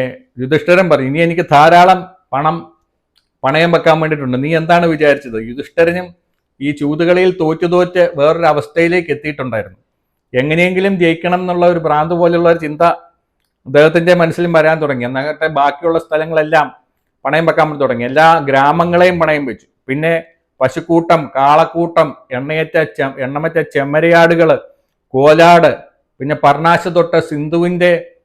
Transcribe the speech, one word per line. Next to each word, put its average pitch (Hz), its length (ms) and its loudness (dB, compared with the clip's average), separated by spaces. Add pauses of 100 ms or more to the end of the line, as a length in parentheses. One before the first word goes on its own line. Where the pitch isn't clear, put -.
(400)
യുധിഷ്ഠിരൻ 160 500 0
പറഞ്ഞു, 135 180 0
"ഇനി 143 120 -4
എനിക്ക് 170 320 0
ധാരാളം 175 480 6 (320)
പണം 156 240 -2 (880)
പണയം 156 280 0
വെക്കാൻ 160 280 2
വേണ്ടിയിട്ടുണ്ട്. 147 440 -4
നീ 151 120 -4
എന്താണ് 170 300 0
വിചാരിച്ചത്?" 143 580 0
യുധിഷ്ഠിരനും 165 640 -4 (540)
ഈ 143 100 -4
ചൂതുകളിയിൽ 165 680 0
തോറ്റു 160 260 -2
തോറ്റ് 180 380 0 (120)
വേറൊരു 160 300 0
അവസ്ഥയിലേക്ക് 165 640 -2
എത്തിയിട്ടുണ്ടായിരുന്നു. 139 680 -8 (540)
എങ്ങനെയെങ്കിലും 180 640 0
ജയിക്കണം 175 420 0
എന്നുള്ള 175 240 -2
ഒരു 175 140 2
ഭ്രാന്ത് 156 360 0
പോലെയുള്ള 170 340 2
ഒരു 170 100 0
ചിന്ത 151 220 -6 (840)
അദ്ദേഹത്തിൻ്റെ 160 480 4
മനസ്സിലും 170 380 0
വരാൻ 156 280 2
തുടങ്ങി. 135 240 -4
എന്നകട്ടെ 147 420 -6
ബാക്കിയുള്ള 151 520 -2
സ്ഥലങ്ങളെല്ലാം 156 680 -2 (580)
പണയം 156 200 -2
വെക്കാൻ 160 240 0
വേണ്ടി 143 140 -4
തുടങ്ങി. 120 220 -4
എല്ലാ 143 220 2 (120)
ഗ്രാമങ്ങളെയും 170 800 0
പണയം 151 260 -2
വെച്ചു. 117 220 -12 (200)
പിന്നെ 156 260 -2 (480)
പശുക്കൂട്ടം, 165 600 0 (140)
കാളക്കൂട്ടം, 160 760 0 (220)
എണ്ണയറ്റ 156 520 -6
ചെ-, 139 360 -6
എണ്ണമറ്റ 147 420 -4
ചെമ്മരിയാടുകള്, 160 960 2 (560)
കോലാട്, 156 580 4 (480)
പിന്നെ 143 160 -6
പർണാശ 160 520 0
തൊട്ട് 165 320 0
സിന്ധുവിൻ്റെ 170 720 -2 (340)